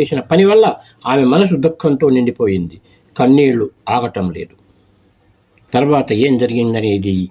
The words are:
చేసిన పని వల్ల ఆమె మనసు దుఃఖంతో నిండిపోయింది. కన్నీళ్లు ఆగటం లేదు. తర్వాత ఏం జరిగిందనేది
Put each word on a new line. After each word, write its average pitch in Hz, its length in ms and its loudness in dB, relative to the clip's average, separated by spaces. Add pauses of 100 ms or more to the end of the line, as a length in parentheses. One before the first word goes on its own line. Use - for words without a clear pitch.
చేసిన 139 200 -4
పని 170 240 2
వల్ల 208 280 4 (340)
ఆమె 135 180 0
మనసు 175 320 2
దుఃఖంతో 147 540 0
నిండిపోయింది. 113 680 -2 (380)
కన్నీళ్లు 131 520 2 (180)
ఆగటం 107 420 -4
లేదు. 82 260 -14 (1160)
తర్వాత 147 380 0
ఏం 123 260 0
జరిగిందనేది 110 920 -2